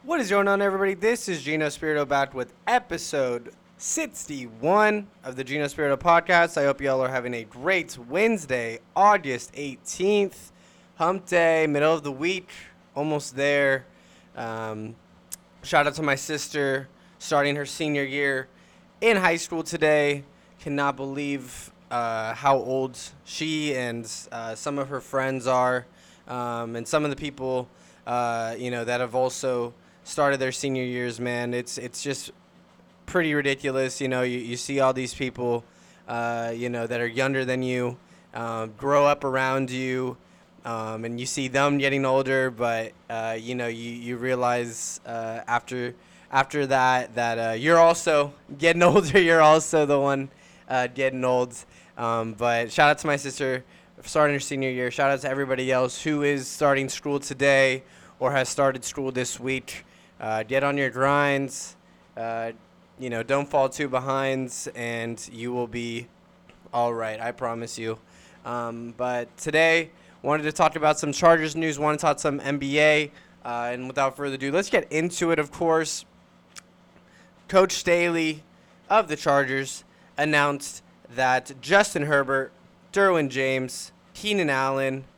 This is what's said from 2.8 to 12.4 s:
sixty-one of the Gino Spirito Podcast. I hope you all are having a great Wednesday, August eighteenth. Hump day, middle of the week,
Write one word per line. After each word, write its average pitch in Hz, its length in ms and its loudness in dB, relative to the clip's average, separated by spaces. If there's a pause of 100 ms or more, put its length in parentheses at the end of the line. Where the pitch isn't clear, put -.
sixty-one 196 1300 -2 (180)
of 131 100 -8
the 131 80 -8
Gino 143 240 -2
Spirito 139 300 0
Podcast. 170 640 4
I 143 60 2
hope 139 180 2
you 139 80 0
all 131 120 2
are 127 60 0
having 123 240 -2
a 113 120 -6
great 143 520 -4
Wednesday, 131 840 -2 (140)
August 180 600 4
eighteenth. 185 1000 -2 (440)
Hump 190 280 0
day, 165 420 4
middle 151 280 2
of 151 80 -4
the 143 100 -6
week, 180 380 -4 (440)